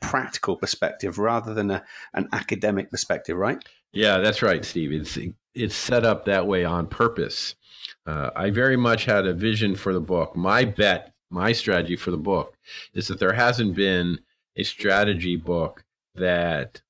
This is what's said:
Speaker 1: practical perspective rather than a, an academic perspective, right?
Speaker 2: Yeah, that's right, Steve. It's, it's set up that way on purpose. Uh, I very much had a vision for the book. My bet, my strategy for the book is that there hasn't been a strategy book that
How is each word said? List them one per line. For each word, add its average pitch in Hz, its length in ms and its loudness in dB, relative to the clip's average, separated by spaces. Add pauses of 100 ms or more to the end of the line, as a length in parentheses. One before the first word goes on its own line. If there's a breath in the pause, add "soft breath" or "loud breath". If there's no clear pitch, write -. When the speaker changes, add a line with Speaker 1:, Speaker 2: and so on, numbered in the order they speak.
Speaker 1:
practical - 540 -2
perspective - 640 -4
rather 110 340 0
than 104 160 0
a, 95 140 -2 (300 loud breath)
an - 200 -2
academic 101 560 -2
perspective, 87 480 -4
right? 101 260 -2 (280 loud breath)
Speaker 2:
Yeah, 101 260 4
that's 107 240 2
right, 95 240 2
Steve. 78 260 -4
It's, 76 260 -6 (360)
it's 110 220 -4
set 120 280 2
up 113 220 2
that 98 220 2
way 92 180 2
on 85 220 0
purpose. - 680 -2 (520 loud breath)
Uh, 76 280 -4
I 95 140 0
very 127 260 4
much 117 300 2
had 101 220 4
a 92 60 2
vision 107 420 0
for 95 180 -2
the 90 80 0
book. 85 340 -2
My 98 300 4
bet, 101 480 0 (160)
my 90 220 0
strategy 90 440 0
for - 160 -4
the 87 60 -2
book 87 380 -2 (380 loud breath)
is 110 140 -4
that - 120 -6
there 95 140 4
hasn't 117 420 2
been 90 440 2 (360)
a 98 80 -4
strategy 98 720 0
book 82 480 -4 (300)
that 85 640 -2 (100)